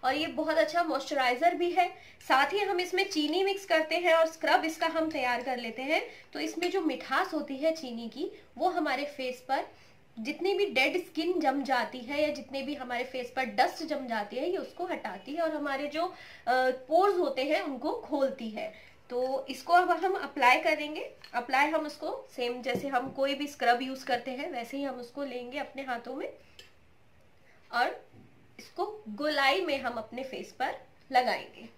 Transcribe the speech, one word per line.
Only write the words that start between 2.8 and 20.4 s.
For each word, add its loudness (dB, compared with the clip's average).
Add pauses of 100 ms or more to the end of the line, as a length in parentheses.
चीनी 2
mix 0
करते 2
हैं 4
और 6
scrub 2
इसका 0
हम 0
तैयार 0
कर -2
लेते -8
हैं, 0 (260)
तो -6
इसमें -2
जो 2
मिठास 0
होती -4
है 0
चीनी -8
की, -6 (260)
वो 2
हमारे 0
face -6
पर 0 (540)
जितनी 0
भी 4
dead 2
skin -2
जम 2
जाती 0
है -2
या 2
जितने -6
भी -4
हमारे -4
face -8
पर 0
डस्ट 2
जम -4
जाती -4
है, -2
ये 0
उसको -6
हटाती -6
है -2
और 0
हमारे -2
जो, -2
अ, -4 (580)
pores 4
होते 0
हैं 2
उनको -4
खोलती -2
है। -10 (180)
तो -2
इसको -2
अब 8
हम 2
apply 4